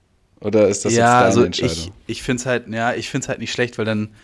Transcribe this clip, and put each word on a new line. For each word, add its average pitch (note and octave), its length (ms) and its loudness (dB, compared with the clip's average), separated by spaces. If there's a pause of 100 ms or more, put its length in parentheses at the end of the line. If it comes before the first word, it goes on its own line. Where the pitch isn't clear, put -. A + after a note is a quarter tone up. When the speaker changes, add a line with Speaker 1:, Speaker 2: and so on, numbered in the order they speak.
(400)
Speaker 1:
Oder G#2 280 4
ist G2 160 -2
das G#2+ 100 0
Speaker 2:
Ja, A#2 40 4
Speaker 1:
jetzt A#2 160 6
deine B2 100 6
Speaker 2:
also A2+ 200 4
Speaker 1:
Entscheidung? - 320 -2
Speaker 2:
ich, E2+ 160 -10 (140)
ich - 160 -10
find's B2 220 -4
halt, B2 240 -4
ja, A#2 260 -2
ich A2 140 -8
find's - 200 -6
halt C3 100 -6
nicht A2+ 140 -8
schlecht, A#2+ 260 -4
weil G#2+ 80 -2
dann G#2+ 240 -2 (140)